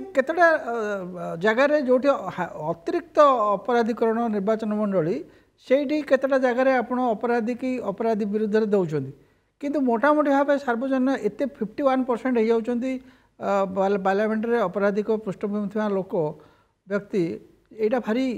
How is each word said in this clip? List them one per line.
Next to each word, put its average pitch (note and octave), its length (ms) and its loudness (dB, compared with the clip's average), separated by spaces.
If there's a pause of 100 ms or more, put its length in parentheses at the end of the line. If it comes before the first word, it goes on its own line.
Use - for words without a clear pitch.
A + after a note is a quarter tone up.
(140)
କେତେଟା, E4 320 2
ଅ, D#4+ 100 6
ଅ, F#3+ 800 -6
ଜାଗାରେ C4 460 2
ଯେଉଁଠି B3+ 260 2
ହା-, G3 440 -2 (180)
ଅତିରିକ୍ତ - 480 -4 (360)
ଅପରାଧୀକରଣ A#3 760 0
ନିର୍ବାଚନ G#3+ 460 -2
ମଣ୍ଡଳୀ, G3+ 500 0 (440)
ସେଇଠି C#4+ 340 2
କେତେଟା C4+ 360 2
ଜାଗାରେ C4 340 2
ଆପଣ B3 260 0 (120)
ଅପରାଧୀ A#3+ 440 -2
କି B3+ 240 -4
ଅପରାଧୀ A3 460 -2
ବିରୁଦ୍ଧରେ G#3+ 420 0
ଦେଉଛନ୍ତି। D#3 460 0 (480)
କିନ୍ତୁ C#4+ 200 -2
ମୋଟାମୋଟି C#4+ 500 2
ଭାବେ C#4 280 2
ସାର୍ବଜନୀନ C4 520 0
ଏତେ A3+ 360 -2
ଫିଫ୍ଟି A3+ 360 -6
ୱାନ୍ C4 220 2
ପରସେଣ୍ଟ B3 340 -2
ହେଇଯାଉଛନ୍ତି, A#3 600 0 (400)
ଅ, G3 240 0 (120)
ପାର୍ଲ-, G3 220 0
ପାର୍ଲାମେଣ୍ଟରେ G#3+ 640 0
ଅପରାଧିକ G3+ 500 0
ପୃଷ୍ଠଭୂମି G#3 580 -4
ଥିବା G#3+ 200 -2
ଲୋକ, G3 260 -4 (720)
ବ୍ୟକ୍ତି, G3 520 -4 (380)
ଏଇଟା A3 200 0
ଭାରି, A#3 260 -2 (120)